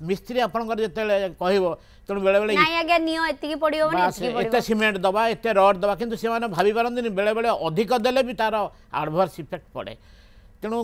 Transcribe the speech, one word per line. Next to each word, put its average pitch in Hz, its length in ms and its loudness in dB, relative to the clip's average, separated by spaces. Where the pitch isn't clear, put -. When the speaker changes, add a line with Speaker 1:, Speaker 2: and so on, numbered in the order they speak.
Speaker 1:
ମିସ୍ତ୍ରୀ 240 380 -4
ଆପଣଙ୍କର 226 320 -6
ଯେତେବେଳେ 214 360 -2
କହିବ, 185 300 2
ତେଣୁ 202 160 -4
ବେଳେବେଳେ 202 320 4
Speaker 2:
ନାଇଁ 311 240 4
ଆଜ୍ଞା, 339 180 4
ନିଅ, 320 140 -2
ଏତିକି 302 280 -6
ପଡ଼ିବ 311 320 0
ମାନେ 349 80 0
Speaker 1:
ବାସ୍, - 180 0
Speaker 2:
ଏତିକି 240 180 -4
ପଡ଼ିବ। 196 120 -2
Speaker 1:
ଏତେ 233 200 2
ସିମେଣ୍ଟ 214 360 0
ଦବା, 196 180 2
ଏତେ - 140 -4
ରଡ୍ 196 240 6
ଦବା, 202 160 2
କିନ୍ତୁ 226 160 -6
ସେମାନେ 226 320 -4
ଭାବିପାରନ୍ତିନି, 226 640 0
ବେଳେବେଳେ 214 380 0
ଅଧିକ 180 320 0
ଦେଲେ 254 240 2
ବି 240 160 -6
ତାର 220 160 0
ଆଡଭର୍ସ 156 340 0
ଇଫେକ୍ଟ 160 320 -12
ପଡ଼େ। 110 180 -8
ତେଣୁ 220 200 -6